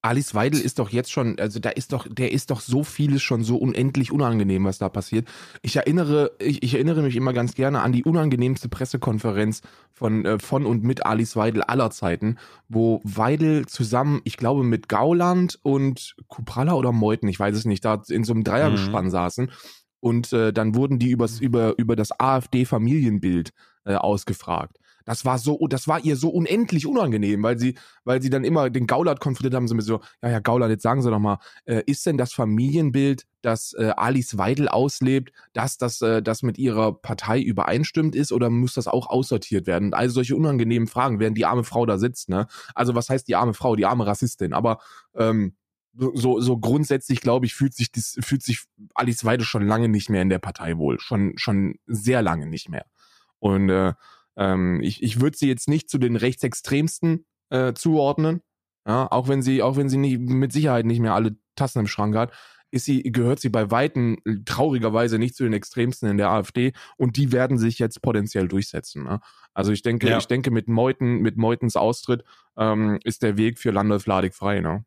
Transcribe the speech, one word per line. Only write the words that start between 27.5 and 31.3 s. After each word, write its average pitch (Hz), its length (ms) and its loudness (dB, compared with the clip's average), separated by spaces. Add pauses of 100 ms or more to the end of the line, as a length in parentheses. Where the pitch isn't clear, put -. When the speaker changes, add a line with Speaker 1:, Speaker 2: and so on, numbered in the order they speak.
Speaker 1:
sie, 127 180 0 (280)
weil 127 160 2
sie 131 80 -2
dann 135 160 0
immer 147 240 2
den 120 180 -2
Gauland 143 340 0
konfrontiert 131 340 -2
haben, 123 120 0
so 113 80 -2
mit 110 120 -2
so, 110 140 -2 (220)
„Ja, 120 60 -2
Herr 113 140 0
Gauland, 117 280 2
jetzt 110 120 -2
sagen 123 180 2
Sie 123 80 2
doch 107 100 2
mal, 104 200 0 (260)